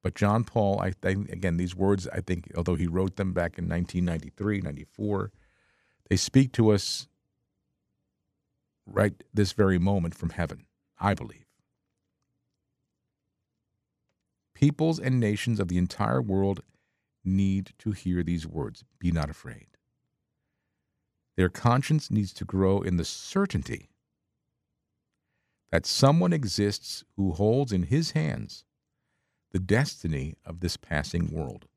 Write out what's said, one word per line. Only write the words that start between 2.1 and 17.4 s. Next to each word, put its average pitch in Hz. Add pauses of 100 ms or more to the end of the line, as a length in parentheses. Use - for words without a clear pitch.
think, 87
although 85
he 80
wrote 92
them 95
back 85
in 85
nineteen 87
ninety-three, 95
ninety-four, 101 (800)
they 95
speak 131
to 110
us - (1800)
right 101 (200)
this 104
very 95
moment 87
from 85
heaven, - (320)
I 98
believe. - (3000)
Peoples 156
and 131
nations 104
of 90
the 87
entire 107
world 98 (640)
need 95